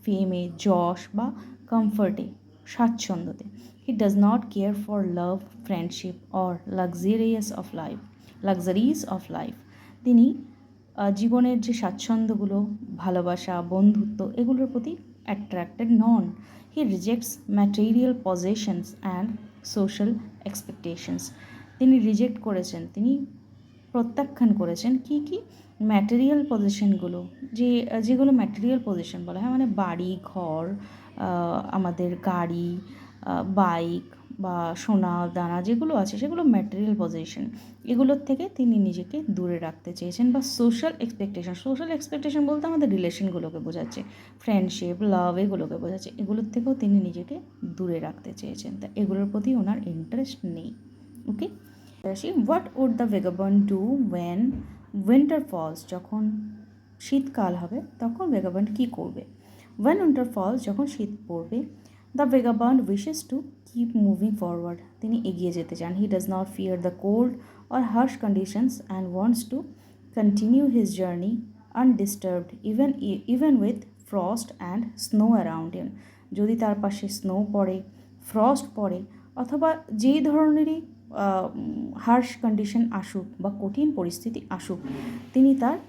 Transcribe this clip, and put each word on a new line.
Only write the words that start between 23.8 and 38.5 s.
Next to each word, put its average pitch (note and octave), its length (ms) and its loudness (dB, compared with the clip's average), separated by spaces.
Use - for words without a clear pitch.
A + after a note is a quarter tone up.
প্রত্যাখ্যান A#3+ 600 2
করেছেন G#3 460 0
কি D4 220 -2
কি? D#4+ 200 -6
ম্যাটেরিয়াল A#3+ 680 4
পজেশনগুলো, F#3+ 800 0
যে, A#3+ 380 2
আহ, A3+ 100 -2
যেগুলো B3+ 320 4
ম্যাটেরিয়াল A#3+ 520 2
পজেশন F3+ 420 -6
বলা F3+ 140 -8
হয়, A#3+ 100 -2
মানে C4 160 2
বাড়ি, F3+ 580 -2
ঘর, E3+ 500 -4
আহ, F3 580 -2
আমাদের F3+ 500 -2
গাড়ি, F3 540 -2
আহ, F3 220 -4
বাইক F3 480 2
বা F3 360 -4
সোনা F3 580 2
দানা F3 280 -2
যেগুলো A#3+ 320 0
আছে, G#3 240 0
সেগুলো D#4 260 -2
ম্যাটেরিয়াল G#3 540 4
পজেশন। E3 520 -6
এগুলোর C4 340 4
থেকে C#4+ 380 -2